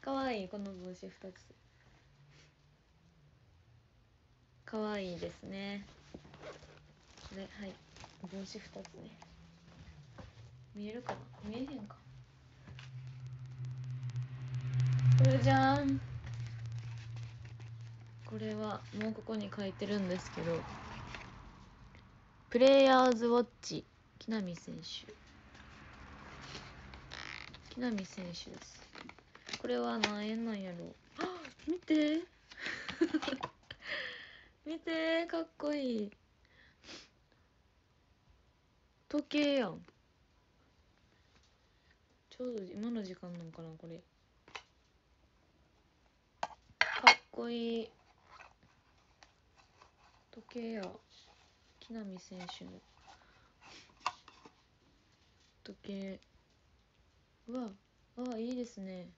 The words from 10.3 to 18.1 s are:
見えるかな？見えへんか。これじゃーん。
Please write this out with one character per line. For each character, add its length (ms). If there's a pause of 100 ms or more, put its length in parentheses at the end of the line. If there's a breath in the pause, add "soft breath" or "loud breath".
見 140
え 60
る 80
か 100
な？ 60 (260)
見 120
え 20
へ 60 (100)
ん 120
か。 120 (3250)
こ 80
れ 140
じ 100
ゃ 260
ー 80
ん。 160 (2250)